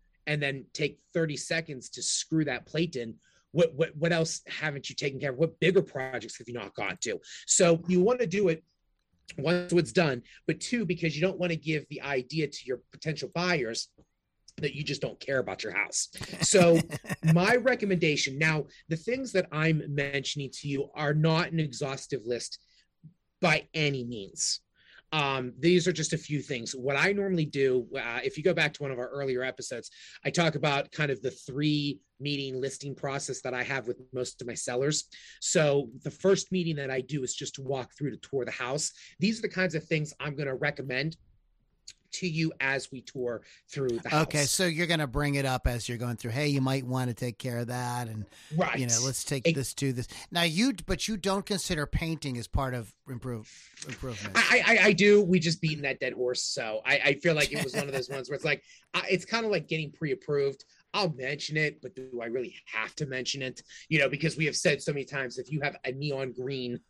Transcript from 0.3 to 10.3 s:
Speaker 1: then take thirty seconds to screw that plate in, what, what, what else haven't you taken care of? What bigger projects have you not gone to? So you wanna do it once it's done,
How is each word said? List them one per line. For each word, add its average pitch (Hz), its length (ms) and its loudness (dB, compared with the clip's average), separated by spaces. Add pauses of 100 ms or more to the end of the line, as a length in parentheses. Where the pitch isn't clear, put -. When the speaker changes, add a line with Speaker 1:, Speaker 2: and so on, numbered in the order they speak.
Speaker 1:
then 139 300 -2
take - 280 -2 (160)
thirty 160 200 0
seconds 160 540 -4
to - 140 -12
screw - 420 0
that 123 220 -4
plate 165 280 0
in, 113 200 -6 (360)
what, 165 220 4
what, 151 220 -2
what 165 160 2
else 165 360 0
haven't 143 420 -6
you 123 60 -12
taken 135 220 -4
care 139 140 -2
of? 123 60 -6
What 156 240 0
bigger 190 200 6
projects 131 580 -6
have 113 100 -20
you 120 40 -10
not 101 220 -8
gone 98 280 -4
to? 101 180 -2 (240)
So 170 420 6
you 180 140 6
wanna 240 240 4
do 190 240 2
it 160 120 0 (760)
once 175 340 0
it's 160 220 4
done, 139 300 4 (220)